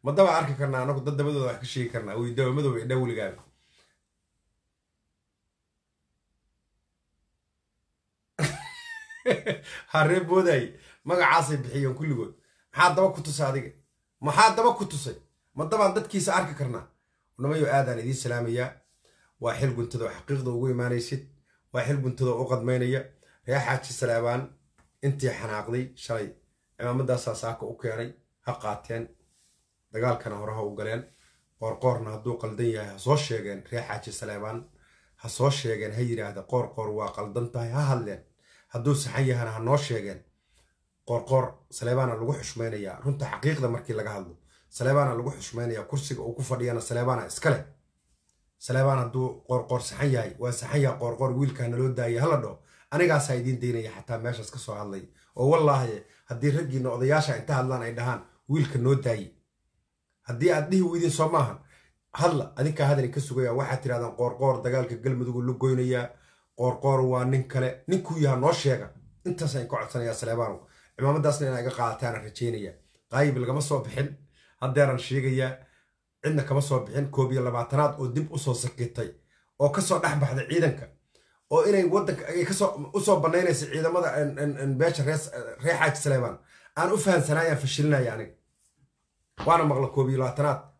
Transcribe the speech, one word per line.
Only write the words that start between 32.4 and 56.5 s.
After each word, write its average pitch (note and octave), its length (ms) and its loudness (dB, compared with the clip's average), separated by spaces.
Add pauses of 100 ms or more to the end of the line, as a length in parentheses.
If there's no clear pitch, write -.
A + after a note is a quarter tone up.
yahay, G#2 200 -6
ha G2 60 -16
soo C3+ 180 4
sheegeen. G2+ 540 -4
Reer A#2 180 -6
Xaaji G#2+ 240 -8
Saleebaan G#2+ 520 -8 (520)
ha - 120 -14
soo C3+ 220 2
sheegeen, G#2+ 440 -4
ha A#2 60 -4
yiraahda, G#2 420 -4
"Qoorqoor B2 460 -4 (100)
waa G2+ 180 -6
qaldan G#2+ 360 -6
tahay," A#2 180 -6
ha C#3+ 200 0
hadleen. G#2+ 340 -2 (440)
Hadduu B2 260 0
saxan B2+ 320 0
yahana A#2+ 240 0
ha A2 80 -8
noo B2 180 2
sheegeen. G#2 480 -4 (840)
Qoorqoor B2 360 2 (260)
Saleebaana B2 440 0
lagu A#2 180 -2
xushmaynayaa. G#2+ 720 -6
Runta C#3+ 260 -2
xaqiiqda C#3 380 0
markii A#2 280 -4
laga G#2+ 140 -4
hadlo. F#2+ 240 -10 (340)
Saleebaana C3+ 460 2
lagu B2 160 -4
xushmaynayaa. A#2 540 -6
Kursiga C3+ 380 -6
uu A#2 120 -6
ku C3+ 80 -8
fadhiyana A#2+ 380 -2
Saleebaana A#2+ 460 -2
iska - 240 0
leh. - 140 0 (960)
Saleebaan C3+ 400 2
hadduu B2 500 -4
Qoorqoor B2 320 0
saxan C#3 320 -2
yahay, A2 260 0
waa A#2+ 140 -2
saxan C#3+ 300 -2
yahay B2+ 160 2
Qoorqoor, A#2+ 400 -2
wiilkaa B2+ 300 0
naloo B2+ 280 0
daayay, A#2 220 0
ha D3+ 100 4
la D3+ 80 4
dhaho. G#2+ 220 -6 (320)
Anigaasaa D3+ 460 4
idiin B2 240 -2
daynaya A2+ 360 -2
xataa A2+ 220 -8
meeshaas A2+ 320 -6
ka - 80 -12
soo A2 160 -10
hadlay. G2+ 280 -10 (340)
Oo C3 140 4
wallaahi, C3+ 540 4 (260)
haddii B2+ 200 0